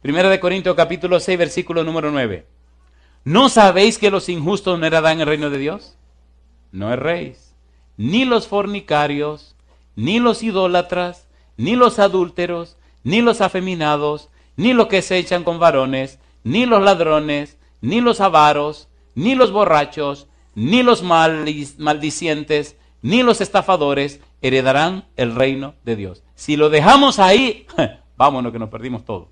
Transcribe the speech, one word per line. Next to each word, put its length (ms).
Primera 280
de 100
Corintios 340
capítulo 460
seis, 180
versículo 460
número 260
nueve. 360
"¿No 280
sabéis 480
que 120
los 200
injustos 480
no 80
heredarán 340
el 60
reino 240
de 80
Dios?". 400
No 180
erréis. 640
"Ni 260
los 240
fornicarios, 1080
ni 220
los 240
idólatras, 840
ni 180
los 220
adúlteros, 800
ni 160
los 220
afeminados, 880
ni 160
los 140
que 160
se 160
echan 260
con 140
varones, 600
ni 200
los 180
ladrones, 760
ni 180
los 220
avaros, 680
ni 200
los 180
borrachos, 760
ni 280
los 220
maldi-, 720
maldicientes, 1000
ni 200
los 200
estafadores 800
heredarán 640
el 180
reino 400
de 120
Dios". 260
Si 220
lo 140
dejamos 480
ahí, 480
<laughs> 400
vámonos 340
que 80
nos 120
perdimos 340
todo. 280